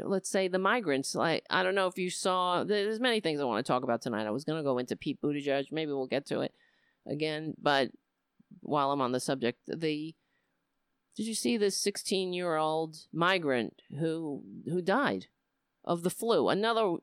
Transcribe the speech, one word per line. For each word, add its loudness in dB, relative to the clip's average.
let's -2
say, 2
the 0
migrants. 2
Like, 2
I 2
don't 2
know 2
if -4
you 0
saw, 2
there's -2
many 2
things 0
I 0
wanna 2
talk 2
about 0
tonight. -2
I -2
was -2
gonna -2
go 0
into -4
Pete -6
Buttigieg. -2
Maybe -2
we'll -2
get -2
to -2
it -4
again. -4
But 4
while 0
I'm 0
on 2
the 0
subject, -2
the, -4
did -6
you -6
see 0
this 2
sixteen-year-old -2
migrant 2
who, -4
who -2
died 0
of -2
the 2
flu? 2
Another, 2